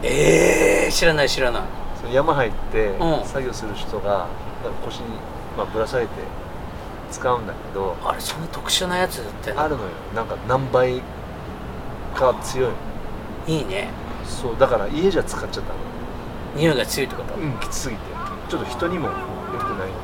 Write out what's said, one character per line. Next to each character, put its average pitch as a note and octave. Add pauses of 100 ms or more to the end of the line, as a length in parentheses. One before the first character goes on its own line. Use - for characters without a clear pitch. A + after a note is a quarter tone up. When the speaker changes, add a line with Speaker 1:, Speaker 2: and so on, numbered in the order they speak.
Speaker 1:
え -
ー、 -
知 -
ら E3
な D3
い、 C3
知 -
ら B2+
な A#2
い。 - (380)
Speaker 2:
そ B2
の A#2+
山 D3
入 B2
っ - (200)
て、 A2
Speaker 1:
う C#3
ん。 A#2
Speaker 2:
作 C#3
業 B2+
す -
る G#2
人 G2+
が、 G2
な F#2+
ん F#2
か -
腰 A#2
に、 A#2+ (500)
ま G#2+
あ、 -
ぶ A2
ら A2
下 B2+
げ A2+
て G2+ (960)
使 -
う A#2+
ん G#2+
だ E2+
け -
ど、 F#2+
Speaker 1:
あ -
れ、 -
そ -
ん D#3
な E3
特 -
殊 -
な F3+
や F#3
つ -
っ -
て G#2+
の？ D3
Speaker 2:
あ D#3
る C#3+
の A2
よ。 F#2 (240)
な A2
ん A2
か G2+ (120)
何 C3
倍 B2+ (1120)
か C3
強 C3
い -
の。 G2+ (720)
Speaker 1:
い D#3+
い A#2+
ね。 G2 (360)
Speaker 2:
そ -
う、 A2+
だ C3
か A#2+
ら G2+
家 D#3
じ E3
ゃ A#2+
使 -
っ -
ち -
ゃ -
っ -
た -
の。 - (800)
Speaker 1:
匂 D#3
い C3
が A2
強 C#3
い -
っ -
て -
こ G2
と？ -
Speaker 2:
う -
ん、 C#3
き -
つ -
す -
ぎ A2
て。 G2 (480)
ち F3
ょ -
っ -
と F#2+
人 -
に F3
も B2
良 -
く - (120)
な F#2+
い。 - (140)